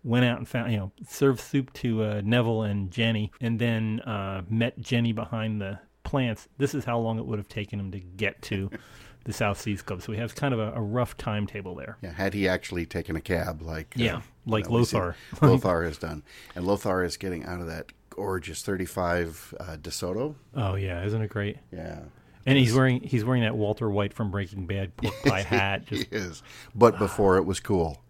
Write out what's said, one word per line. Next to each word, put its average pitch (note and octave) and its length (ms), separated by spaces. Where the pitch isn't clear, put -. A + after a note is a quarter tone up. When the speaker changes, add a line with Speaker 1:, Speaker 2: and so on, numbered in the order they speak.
Speaker 1:
went B2 220
out A#2+ 120
and - 100
found, A#2 240
you A2 60
know, G2+ 140
served C3+ 320
soup - 340
to, A2 300
uh, G#2 200
Neville A2+ 400
and G2+ 280
Jenny, A2+ 400
and A#2 180
then, A2+ 420
uh, G2 480
met A2+ 300
Jenny A#2 320
behind A2 500
the G2 180
plants. B2 440
This C3+ 160
is C#3 120
how A#2+ 120
long A2+ 220
it A#2 60
would A#2 120
have G2+ 120
taken G#2 300
him G2 120
to G2 80
get F#2+ 440
to G2 260
<laughs> - 280
the G#2 80
South G#2 260
Seas G2+ 220
Club. F2+ 200
So - 120
we G2+ 40
have A2+ 180
kind C#3 180
of A2+ 60
a, G#2+ 140
a A#2 80
rough A2+ 360
timetable G2+ 580
there. C#2 260
Speaker 2:
Yeah, F2 120
had G2 200
he G2 140
actually F2+ 380
taken E2 320
a D#2+ 40
cab D#2+ 400
like, D#2+ 380
uh, A#2 40
Speaker 1:
Yeah, G#2 180
like A2 200
Speaker 2:
you - 60
know, A#2 80
we A#2+ 60
see - 120
Speaker 1:
Lothar. F2+ 180
Speaker 2:
<laughs> - 120
Lothar F2+ 420
has D#2+ 140
done. D#2 260
And F2+ 100
Lothar F#2+ 380
is E2+ 140
getting F2 260
out F2 160
of E2+ 80
that E2 240
gorgeous F#2+ 540
thirty-five, F2 960
uh, D#2+ 220
DeSoto. G2+ 540
Speaker 1:
Oh, G2+ 200
yeah. F#2 280
Isn't G#2+ 180
it G#2 80
great? G#2 280
Speaker 2:
Yeah. D#2+ 280
Speaker 1:
And C3+ 120
he's B2 120
Speaker 2:
Yes. A#2+ 80
Speaker 1:
wearing, C3 240
he's A2+ 240
wearing B2 180
that A2 120
Walter G#2+ 340
White G2+ 240
from G#2+ 180
Breaking F#2+ 340
Bad G2 300
pork - 240
Speaker 2:
<laughs> - 60
Speaker 1:
pie G2 160
hat. G2 460
Speaker 2:
He - 100
Speaker 1:
Just - 160
Speaker 2:
is. D3+ 300
But A2 240
before G2 400
it F2 80
was F#2 140
cool. E2 500